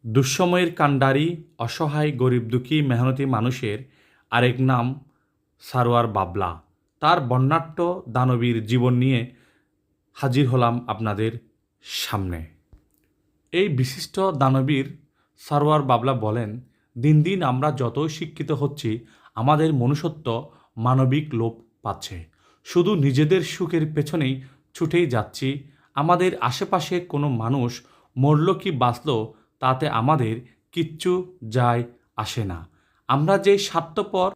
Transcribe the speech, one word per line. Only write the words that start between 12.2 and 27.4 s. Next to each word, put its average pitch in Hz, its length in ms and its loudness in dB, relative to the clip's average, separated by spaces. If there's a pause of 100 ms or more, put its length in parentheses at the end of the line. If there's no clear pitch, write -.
এই 185 160 0
বিশিষ্ট 131 520 -4
দানবীর 135 760 0 (420)
সারোয়ার 147 440 2
বাবলা 127 300 2
বলেন, 110 480 -4 (380)
"দিন 151 240 6
দিন 185 200 0
আমরা 139 300 0
যতই 139 360 -2
শিক্ষিত 156 440 -8
হচ্ছি, 127 540 -4 (280)
আমাদের 151 380 2
মনুষ্যত্ব 139 800 -2 (260)
মানবিক 131 580 2
লোপ 113 300 -4 (180)
পাচ্ছে। 98 420 -8 (400)
শুধু 175 300 2
নিজেদের 151 480 4
সুখের 156 520 -4
পেছনেই 139 480 -2 (320)
ছুটেই 170 320 0
যাচ্ছি। 131 640 -4 (240)
আমাদের 175 440 2
আশেপাশে 175 640 -2
কোনো 147 280 -4
মানুষ 123 540 -2 (340)